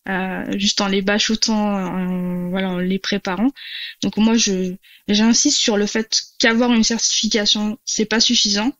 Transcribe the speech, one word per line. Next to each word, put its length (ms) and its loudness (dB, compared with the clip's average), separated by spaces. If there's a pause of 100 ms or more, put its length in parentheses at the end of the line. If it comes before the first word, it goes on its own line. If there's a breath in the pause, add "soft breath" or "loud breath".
euh, 380 -4 (120)
juste 240 -2
en 60 0
les 140 0
bachotant, 540 0
en, 920 -2
voilà, 200 -2
en 100 -4
les 200 -2
préparant. 520 -2 (500 loud breath)
Donc 160 -4
moi, 180 4
je, 400 0 (320 soft breath)
j'insiste 500 4
sur 200 0
le 80 2
fait 380 -2 (160)
qu'avoir 320 4
une 120 4
certification, 1000 0
c'est 200 -2
pas 140 0
suffisant 600 2